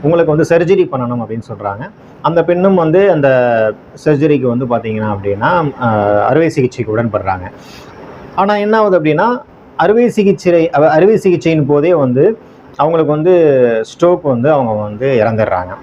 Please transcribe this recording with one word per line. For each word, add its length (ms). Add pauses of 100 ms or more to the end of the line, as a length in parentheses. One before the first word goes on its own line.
"உங்களுக்கு 320
வந்து 220
சர்ஜரி 300
பண்ணணும்," 360
அப்படின்னு 180 (100)
சொல்றாங்க. 380 (320)
அந்த 220
பெண்ணும் 320
வந்து 360
அந்த 600 (320)
சர்ஜரிக்கு 520
வந்து 80
பாத்தீங்கன்னா 520
அப்படின்னா, 640
அஹ், 400
அறுவை 280
சிகிச்சைக்கு 480
உடன்படுறாங்க. 540 (840)
ஆனா 200
என்ன 220
ஆகுது 240
அப்படின்னா, 400 (340)
அறுவை 340
சிகிச்சை, 600
அவ-, 200
அறுவை 280
சிகிச்சையின் 480
போதே 280
வந்து 440 (380)
அவங்களுக்கு 380
வந்து 680
ஸ்ட்ரோக் 420
வந்து 280
அவங்க 200
வந்து 540
இறந்துடுறாங்க. 580